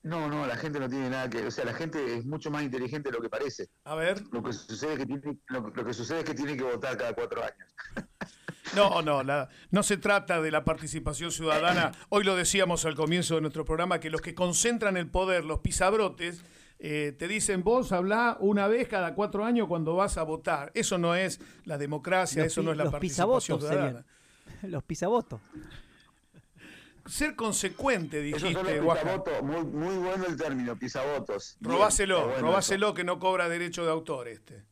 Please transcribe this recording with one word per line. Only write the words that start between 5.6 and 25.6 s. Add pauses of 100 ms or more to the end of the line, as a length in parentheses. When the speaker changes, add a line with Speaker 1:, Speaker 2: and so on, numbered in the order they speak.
Speaker 1:
lo
que
sucede
es
que
tiene
que
votar
cada
cuatro
años. (220)
<laughs> (680)
Speaker 2:
No,
no,
la, (200)
no
se
trata
de
la
participación
ciudadana. (100)
<clears throat>
Hoy
lo
decíamos
al
comienzo
de
nuestro
programa,
que
los
que
concentran
el
poder,
los
pisabrotes, (380)
eh,
te
dicen,
"Vos
hablá
una
vez
cada
cuatro
años
cuando
vas
a
votar".
Eso
no
es (260)
la
democracia,
Speaker 3:
Los
Speaker 2:
eso
Speaker 3:
pi-,
Speaker 2:
no
es
la
Speaker 3:
los
Speaker 2:
participación (220)
Speaker 3:
pisavotos
Speaker 2:
ciudadana. (540)
Speaker 3:
serían.
<laughs>
Los
pisavotos. (1600)